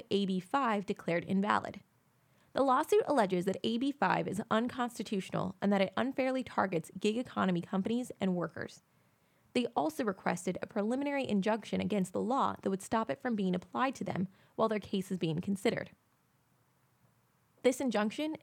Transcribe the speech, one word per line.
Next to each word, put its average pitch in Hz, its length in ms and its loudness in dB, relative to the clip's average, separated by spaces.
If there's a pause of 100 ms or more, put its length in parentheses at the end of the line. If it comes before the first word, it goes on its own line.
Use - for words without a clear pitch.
(120)
A 202 140 2
B 185 140 0
five 220 460 0
declared 170 400 -2
invalid. 196 560 2 (720)
The 254 100 4
lawsuit 277 420 4
alleges 196 380 4
that 190 220 0
A 226 120 0
B 269 140 0
five 170 380 2
is 190 200 -4
unconstitutional 233 1120 -2
and 202 120 2
that 196 80 4
it 190 160 0
unfairly 262 440 0
targets 190 560 -2
gig 214 200 0
economy 190 420 0
companies 220 600 -2
and 190 120 2
workers. - 480 -6 (760)
They 247 200 2
also 294 280 0
requested 185 600 -2
a - 20 -4
preliminary 262 640 -2
injunction 208 500 0
against 190 320 0
the 208 80 -4
law 202 440 0
that 196 80 0
would 190 100 -2
stop 220 300 -2
it - 100 -8
from 240 140 -2
being 185 180 0
applied 240 400 -2
to - 100 -8
them 190 240 -2 (280)
while 220 120 4
their 214 120 -2
case 196 320 -4
is 185 80 -4
being 160 220 0
considered. - 500 -2 (1700)
This 262 180 4
injunction 254 640 -2